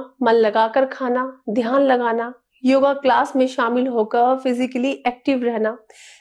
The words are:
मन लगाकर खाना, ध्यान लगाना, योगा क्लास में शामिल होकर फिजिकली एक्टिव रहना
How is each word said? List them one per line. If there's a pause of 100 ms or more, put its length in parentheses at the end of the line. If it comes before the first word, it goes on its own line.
(220)
मन
लगाकर
खाना, (280)
ध्यान
लगाना, (320)
योगा
क्लास
में
शामिल
होकर
फिजिकली (140)
एक्टिव
रहना (440)